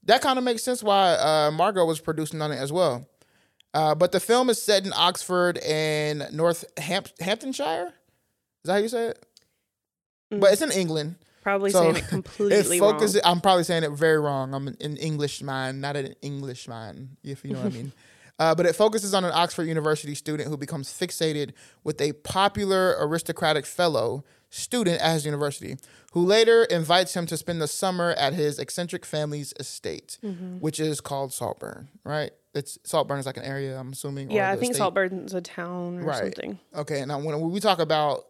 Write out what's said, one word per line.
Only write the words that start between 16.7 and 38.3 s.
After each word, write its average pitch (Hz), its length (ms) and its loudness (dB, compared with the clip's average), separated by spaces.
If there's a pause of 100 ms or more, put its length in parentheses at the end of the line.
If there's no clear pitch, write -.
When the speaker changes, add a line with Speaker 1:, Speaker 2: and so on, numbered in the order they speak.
Speaker 1:
if 139 200 -12
you 139 100 -6
know 131 100 -6
what 214 100 0
I - 20 -10
Speaker 2:
<laughs> - 20 -10
Speaker 1:
mean. 135 140 -10 (460)
Uh, 160 160 4
but 175 140 4
it 160 80 4
focuses 208 400 2
on 185 100 2
an 175 80 0
Oxford 170 300 2
University 156 500 -2
student 151 360 -6
who 151 80 -6
becomes 139 320 -8
fixated 156 640 -4 (300)
with 151 160 -4
a 151 140 2
popular 190 840 2
aristocratic 156 680 0
fellow 139 580 0 (280)
student 208 500 0
at 165 120 4
his 151 120 0
university, 143 520 -4 (340)
who 175 120 2
later 226 420 6
invites 175 500 2
him 175 100 -4
to 160 120 -6
spend 170 220 -6
the 151 80 -2
summer 180 520 -2
at 139 140 2
his 147 260 -2
eccentric - 440 -6
family's 147 560 -6
estate, - 640 -10
Speaker 2:
Mm-hmm. 180 360 -10
Speaker 1:
which 156 200 -4
is 156 220 -2
called 139 320 -6
Saltburn, - 560 -8 (140)
right? 147 260 -4 (240)
It's, - 300 -8
Saltburn 143 340 -2
is, 135 80 -6
like, 135 120 -8
an - 80 -12
area, 135 340 -8
I'm 131 140 -12
assuming, 139 360 -10
or - 60 -6
Speaker 2:
Yeah, 196 160 2
I 196 40 0
Speaker 1:
the 190 60 -4
Speaker 2:
think 247 120 0
Speaker 1:
estate. 208 80 -2
Speaker 2:
Saltburn 190 440 0
is 190 80 -12
a 180 80 -4
town 175 580 -8
or 175 40 -8
Speaker 1:
Right. 147 160 -2
Speaker 2:
something. - 400 -6 (160)
Speaker 1:
Okay, 147 300 -4
now 143 120 -6
when 151 220 -4 (100)
we 190 120 -4
talk 196 180 2
about 151 500 2